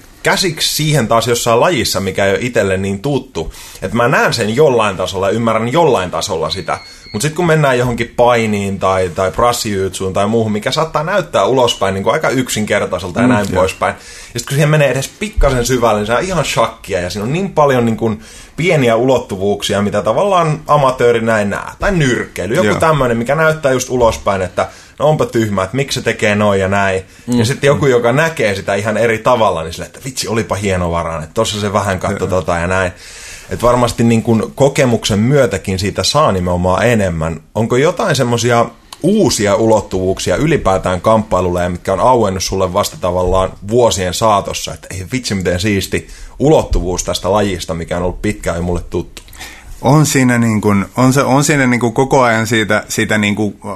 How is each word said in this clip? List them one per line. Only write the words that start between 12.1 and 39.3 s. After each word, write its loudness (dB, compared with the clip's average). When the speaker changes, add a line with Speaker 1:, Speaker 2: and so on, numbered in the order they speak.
Speaker 1:
aika 2
yksinkertaiselta -2
ja 4
Speaker 2:
Mm, 4
Speaker 1:
näin 0
Speaker 2:
joo. 2
Speaker 1:
poispäin. -2
Ja -6
sit -8
kun -4
siihen 2
menee 4
edes -4
pikkasen 0
syvälle, 2
niin -2
se 0
on 0
ihan -2
shakkia -2
ja -4
siinä -6
on -4
niin -4
paljon 4
niinku 0
pieniä 2
ulottuvuuksia, 0
mitä -2
tavallaan 0
amatööri 2
näin 0
näe. -6
Tai -2
nyrkkeily, -2
joku 0
Speaker 2:
Joo. 0
Speaker 1:
tämmönen, 2
mikä -2
näyttää 0
just -2
ulospäin, 0
että -4
no 2
onpa 2
tyhmä, 0
että -4
miksi -4
se -8
tekee 0
noin 2
ja 0
näin. 0
Speaker 2:
Mm. 0
Speaker 1:
Ja 2
sitten 0
joku, 2
joka 4
näkee 0
sitä -4
ihan -2
eri 2
tavalla, 2
niin -8
sille, -12
että -20
vitsi, -8
olipa -2
hienovarainen, -2
että -14
tossa -2
se -4
vähän 0
katto -4
Speaker 2:
Joo. -2
Speaker 1:
tota 0
ja -2
näin. 0
Et -8
varmasti 2
niin 4
kun 0
kokemuksen 2
myötäkin 0
siitä -2
saa 2
nimenomaan 0
enemmän. 0
Onko 0
jotain 0
semmosia 2
uusia 2